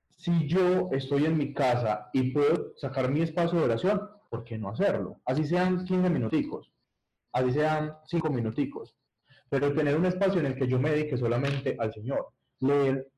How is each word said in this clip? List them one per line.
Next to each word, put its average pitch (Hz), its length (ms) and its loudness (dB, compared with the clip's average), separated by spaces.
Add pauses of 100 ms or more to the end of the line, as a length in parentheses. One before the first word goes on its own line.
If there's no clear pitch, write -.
(160)
si 170 300 0
yo 180 460 2
estoy 139 340 0
en 165 100 0
mi 139 160 -2
casa 117 600 0
y 131 200 0
puedo 147 440 0
sacar 127 340 -2
mi 151 120 0
espacio 170 360 0
de 156 60 2
oración, 170 440 0 (220)
¿por - 140 -8
qué 117 140 -8
no 101 120 -6
hacerlo? 113 560 -2
Así 139 180 0
sean 180 400 0
quince 180 260 2
minuticos, 143 600 -2 (600)
así 127 200 2
sean 151 440 0 (100)
cinco 160 240 0
minuticos, 117 680 -2 (520)
pero 139 260 2
tener 151 220 0
un 175 100 2
espacio 185 340 2
en 139 60 2
el 127 100 -2
que 127 120 0
yo 123 100 2
me 151 140 0
dedique 151 240 0
solamente 127 640 0
al 110 140 -2
Señor. 113 360 -4 (320)
Leer 135 580 2